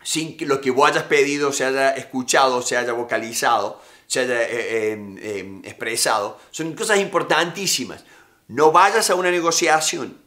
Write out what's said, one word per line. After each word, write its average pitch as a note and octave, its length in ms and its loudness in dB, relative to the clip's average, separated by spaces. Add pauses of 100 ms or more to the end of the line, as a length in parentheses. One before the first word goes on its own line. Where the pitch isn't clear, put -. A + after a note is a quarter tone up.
sin D#3 340 -4
que D#3+ 100 -8
lo C3+ 140 0
que B2+ 100 0
vos C#3 180 4
hayas D#3 160 0
pedido C#3+ 480 2
se C3+ 120 -2
haya C3+ 260 2
escuchado, C3 720 0
se B2 140 -2
haya A#2+ 160 -2
vocalizado, A2+ 920 -2 (240)
se - 140 -2
haya, B2 220 0
eh, G2 80 -2
eh, G#2+ 720 -4
eh, G2 440 -8
expresado. A2+ 760 -4 (120)
Son D#3+ 240 -8
cosas G#3+ 240 0
importantísimas. E3 1040 -2 (420)
No D3 260 4
vayas G3+ 380 4
a F#3 60 2
una F3+ 140 0
negociación E3 960 0